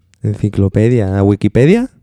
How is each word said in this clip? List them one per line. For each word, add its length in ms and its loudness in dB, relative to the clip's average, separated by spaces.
¿Enciclopedia? 960 -2
¿A 40 2
Wikipedia? 680 2